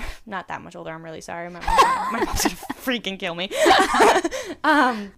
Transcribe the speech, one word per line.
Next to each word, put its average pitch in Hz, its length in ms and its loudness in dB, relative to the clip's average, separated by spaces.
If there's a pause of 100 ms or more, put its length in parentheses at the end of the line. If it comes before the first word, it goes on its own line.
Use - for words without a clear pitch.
(240)
not 190 240 -10
that - 140 -10
much 170 120 -16
older. 170 160 -12
I'm 160 140 -12
really 160 160 -14
sorry. 170 300 -10
My 175 100 -16
mom's - 220 4
gonna, 659 300 0
my 233 120 -2
mom's - 180 -2
gonna - 140 -2
<laughs> - 180 -12
freaking 202 440 -6
kill 180 160 -6
me. 175 200 -6
<laughs> 403 1080 4
Um, 254 540 2